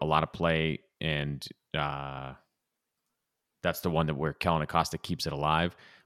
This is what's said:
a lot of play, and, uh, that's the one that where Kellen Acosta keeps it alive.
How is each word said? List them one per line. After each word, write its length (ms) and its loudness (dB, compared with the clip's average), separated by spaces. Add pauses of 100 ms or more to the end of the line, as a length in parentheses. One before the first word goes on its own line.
a 40 -2
lot 180 4
of 100 -4
play, 460 2 (200)
and, 460 -2 (320)
uh, 560 -4 (1300)
that's 200 -2
the 80 0
one 180 2
that 80 -2
where 180 -2
Kellen 280 2
Acosta 360 0
keeps 280 -6
it 80 -4
alive. 420 2 (300)